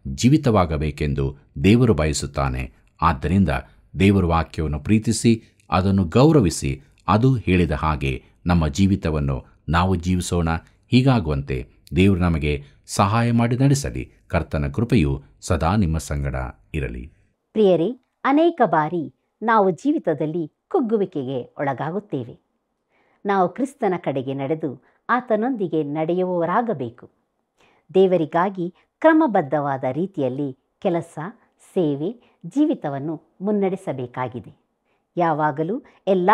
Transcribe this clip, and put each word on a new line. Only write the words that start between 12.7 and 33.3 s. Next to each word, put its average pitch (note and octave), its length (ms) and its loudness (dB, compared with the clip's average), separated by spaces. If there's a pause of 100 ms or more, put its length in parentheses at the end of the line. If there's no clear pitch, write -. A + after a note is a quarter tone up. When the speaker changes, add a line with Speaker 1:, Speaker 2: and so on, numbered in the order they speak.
Speaker 1:
ಸಹಾಯ A2+ 460 0
ಮಾಡಿ A#2 260 0
ನಡೆಸಲಿ. C3+ 540 0 (160)
ಕರ್ತನ D#2 400 -2
ಕೃಪೆಯು C#2 560 0 (180)
ಸದಾ E2 340 0
ನಿಮ್ಮ E2 220 0
ಸಂಗಡ C#2+ 380 -6 (380)
ಇರಲಿ. A#1+ 380 -8 (420)
Speaker 2:
ಪ್ರಿಯರೇ, G3 460 2 (240)
ಅನೇಕ D#4 420 2
ಬಾರಿ D#3 500 -2 (260)
ನಾವು G#3+ 280 4
ಜೀವಿತದಲ್ಲಿ E3 800 -2 (180)
ಕುಗ್ಗುವಿಕೆಗೆ F#3+ 920 -2
ಒಳಗಾಗುತ್ತೇವೆ. C#3 800 -6 (840)
ನಾವು F#4 240 2
ಕ್ರಿಸ್ತನ A3+ 480 -4
ಕಡೆಗೆ C#3 360 -4
ನಡೆದು C#3 500 -6 (260)
ಆತನೊಂದಿಗೆ G#3+ 760 -2
ನಡೆಯುವವರಾಗಬೇಕು. F3 1300 -4 (840)
ದೇವರಿಗಾಗಿ F3+ 800 2 (260)
ಕ್ರಮಬದ್ಧವಾದ D#3 920 2
ರೀತಿಯಲ್ಲಿ C#3 640 -4 (240)
ಕೆಲಸ, E3+ 380 -4 (540)
ಸೇವೆ, D#3 720 -4
ಜೀವಿತವನ್ನು D#3+ 760 -4 (200)